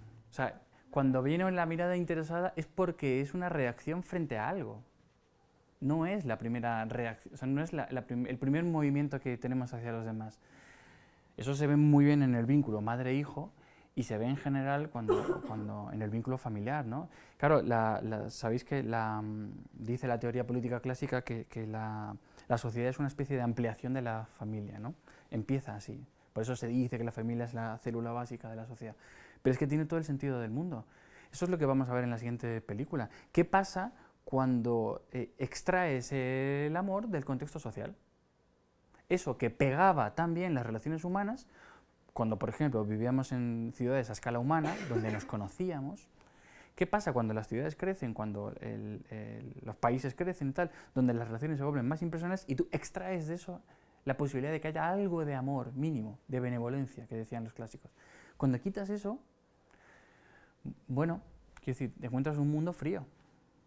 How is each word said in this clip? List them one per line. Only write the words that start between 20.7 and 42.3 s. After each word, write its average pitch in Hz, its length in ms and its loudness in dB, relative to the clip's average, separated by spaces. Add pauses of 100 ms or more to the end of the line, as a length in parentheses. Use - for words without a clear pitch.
clásica 127 420 -2
que, 117 220 -6
que 113 220 -8
la, 107 480 -4 (320)
la 120 100 6
sociedad 117 320 0
es 131 100 -2
una 143 80 0
especie 139 280 -2
de 123 60 2
ampliación 120 520 0
de 131 80 0
la 110 260 -4 (100)
familia, 104 420 -6
¿no? 120 140 -8 (380)
Empieza 117 440 -2
así. 110 300 -10 (280)
Por 113 100 0
eso 123 120 0
se 120 120 -4
dice 123 300 2
que 117 60 -2
la 117 80 -2
familia 117 340 -2
es 117 80 -6
la 113 260 -4
célula 117 320 -4
básica 117 380 -8
de 113 60 -10
la 113 120 -10
sociedad. 113 280 -12 (460)
Pero 131 120 6
es 127 40 2
que 147 100 2
tiene 151 180 2
todo 165 120 0
el 160 80 0
sentido 139 340 -2
del 113 120 -4
mundo. 143 340 -4 (460)
Eso - 140 -4
es 180 60 2
lo 175 60 2
que 151 80 2
vamos 135 240 4
a 123 40 0
ver 123 100 2
en 120 80 0
la 117 60 -2
siguiente 117 440 -4
película. 117 480 -4 (220)
¿Qué 175 140 6
pasa 196 480 2 (300)
cuando, 120 880 2
eh, - 260 -6
extraes 147 760 0
el 139 640 0
amor 196 300 -2
del 160 180 -2
contexto 147 340 -4
social? 107 360 -8 (1120)
Eso 139 280 2
que 120 120 2
pegaba 139 680 4
tan 165 180 2
bien 175 200 0
las 123 120 2
relaciones 143 380 -4
humanas, 202 440 -4 (640)
cuando, 110 260 0